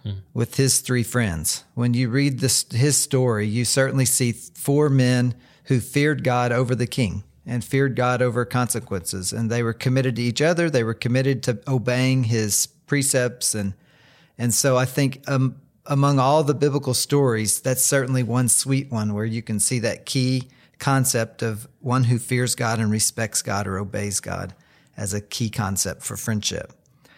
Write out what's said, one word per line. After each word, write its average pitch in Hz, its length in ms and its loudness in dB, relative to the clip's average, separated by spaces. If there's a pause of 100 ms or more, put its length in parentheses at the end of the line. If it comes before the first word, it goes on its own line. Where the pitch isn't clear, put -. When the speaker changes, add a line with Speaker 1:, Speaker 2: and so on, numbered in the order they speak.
Speaker 1:
Hmm. 101 160 -6 (120)
Speaker 2:
with 120 240 -2
his 135 240 2
three 123 220 0
friends. 98 640 -2 (100)
When 120 180 0
you 123 160 2
read 135 300 0
this, - 320 0
his 131 260 2
story, 120 500 2
you 113 200 0
certainly 135 400 2
see 120 260 2
four 147 560 0
men 127 460 4 (300)
who 127 160 2
feared 143 440 0
God 123 260 2
over 123 240 0
the 120 120 0
king 101 380 -2 (200)
and 120 180 -4
feared 135 320 0
God 123 280 2
over 123 240 0
consequences. 98 840 -4
And 110 200 -2
they 120 120 0
were 113 120 -2
committed 131 420 0
to 120 60 -4
each 120 180 0
other. 165 300 2
They 131 120 2
were 113 120 -2
committed 135 480 0
to 117 260 -2
obeying 127 560 2
his 110 440 0 (180)
precepts. 131 680 0
And, 98 200 -2 (640)
and 117 160 0
so 127 240 4
I 127 80 2
think, 139 400 0
um, 131 300 0 (280)
among 139 340 2
all 139 240 4
the 143 120 2
biblical 135 400 0
stories, 117 640 2
that's 131 240 0
certainly 131 380 2
one 120 260 0
sweet 135 420 0
one 107 220 -2
where 104 140 -2
you 113 160 -6
can 107 180 -4
see 127 200 0
that 104 260 -4
key 127 420 -2 (320)
concept 127 600 0
of 110 280 -4 (120)
one 127 240 0
who 120 140 2
fears 123 380 -2
God 117 240 -2
and 110 100 0
respects 107 520 -2
God 98 240 -4
or 95 120 -4
obeys 101 420 -6
God 90 340 -10 (420)
as 101 180 -6
a 104 60 -4
key - 280 -6
concept 98 540 -4
for - 140 -10
friendship. - 560 -4 (460)